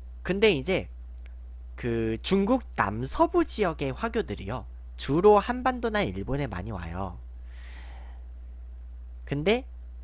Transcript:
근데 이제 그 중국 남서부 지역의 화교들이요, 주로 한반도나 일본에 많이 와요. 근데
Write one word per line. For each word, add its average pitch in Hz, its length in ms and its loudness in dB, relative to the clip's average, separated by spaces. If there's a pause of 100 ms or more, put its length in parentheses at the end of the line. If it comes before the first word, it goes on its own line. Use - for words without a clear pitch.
(220)
근데 202 300 6
이제 147 360 0 (840)
그 113 480 0
중국 202 400 4 (140)
남서부 214 680 2
지역의 160 480 0
화교들이요, 139 720 -4 (300)
주로 190 420 8
한반도나 240 640 2
일본에 123 440 0
많이 98 240 -6
와요. 90 480 -4 (2000)
근데 180 420 2 (380)